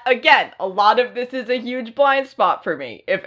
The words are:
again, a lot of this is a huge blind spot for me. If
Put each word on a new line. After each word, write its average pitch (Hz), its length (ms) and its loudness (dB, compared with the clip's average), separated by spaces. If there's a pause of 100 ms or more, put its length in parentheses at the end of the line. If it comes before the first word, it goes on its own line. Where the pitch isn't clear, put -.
again, 254 540 2
a 190 80 -4
lot 208 320 2
of 233 160 -2
this 247 180 -8
is 247 160 -8
a 247 80 0
huge 233 380 -10
blind 269 320 2
spot 180 340 -2
for 165 140 -4
me. 127 320 -12
If 190 200 -2